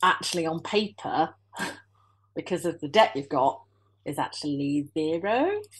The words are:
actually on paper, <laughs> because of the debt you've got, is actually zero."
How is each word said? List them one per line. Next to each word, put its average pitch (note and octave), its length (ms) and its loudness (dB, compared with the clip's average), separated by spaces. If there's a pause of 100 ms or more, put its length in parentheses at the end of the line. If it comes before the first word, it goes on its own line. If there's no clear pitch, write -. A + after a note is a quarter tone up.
actually F3 440 2
on E3 160 -2
paper, - 720 -2 (220)
<laughs> - 800 -12
because D#3+ 300 -4
of E3 160 -2
the D3 80 -6
debt G#3+ 260 6
you've C#3 140 -6
got, C#3 340 2 (440)
is D3+ 120 -6
actually C#3+ 760 -2
zero." G#3 640 0 (200)